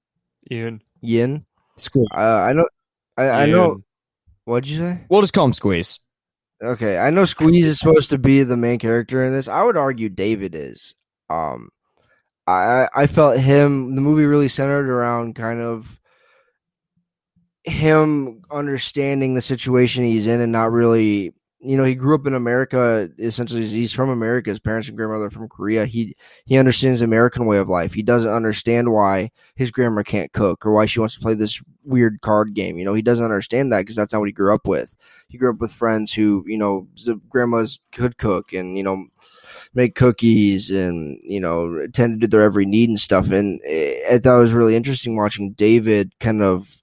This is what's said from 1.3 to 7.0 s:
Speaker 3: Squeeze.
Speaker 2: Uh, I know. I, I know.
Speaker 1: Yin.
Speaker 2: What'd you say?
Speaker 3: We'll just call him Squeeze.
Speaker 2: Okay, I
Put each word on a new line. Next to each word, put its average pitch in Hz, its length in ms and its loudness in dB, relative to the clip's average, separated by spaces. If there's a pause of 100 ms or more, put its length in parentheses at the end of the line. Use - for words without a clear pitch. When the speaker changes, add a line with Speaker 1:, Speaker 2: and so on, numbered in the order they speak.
Speaker 3:
Squeeze. - 360 0
Speaker 2:
Uh, - 60 -6
I 110 340 2
know. 160 160 2 (480)
I, - 120 0
I 131 180 2
know. 170 260 4
Speaker 1:
Yin. 101 120 -12 (600)
Speaker 2:
What'd 123 240 -2
you 151 100 -6
say? 175 300 -6
Speaker 3:
We'll 202 140 6
just 190 100 0
call 175 140 4
him 117 80 2
Squeeze. 90 440 -2 (640)
Speaker 2:
Okay, 110 360 -2
I 123 120 2